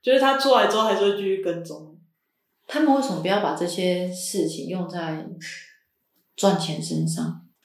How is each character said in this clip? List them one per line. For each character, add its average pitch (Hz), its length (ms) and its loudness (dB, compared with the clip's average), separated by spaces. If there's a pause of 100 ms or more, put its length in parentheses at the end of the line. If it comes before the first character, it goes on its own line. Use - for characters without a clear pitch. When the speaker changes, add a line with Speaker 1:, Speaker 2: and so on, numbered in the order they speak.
Speaker 1:
就 254 120 4
是 262 60 6
他 269 180 4
出 269 180 4
来 208 120 4
之 208 100 2
后 220 60 4
还 214 120 2
是 190 60 0
会 202 160 2
继 202 60 -6
续 190 200 -2
跟 165 220 -4
踪。 - 320 -16 (680)
Speaker 2:
他 294 120 -4
们 285 160 6
为 269 60 2
什 - 80 -2
么 165 120 -4
不 170 60 -2
要 202 140 2
把 - 140 -2
这 175 100 -2
些 180 440 0
事 180 380 -4
情 160 200 -6
用 180 200 -4
在 160 380 -6 (1080)
赚 185 220 2
钱 160 240 -6
身 160 240 -2
上？ 160 360 -4 (240)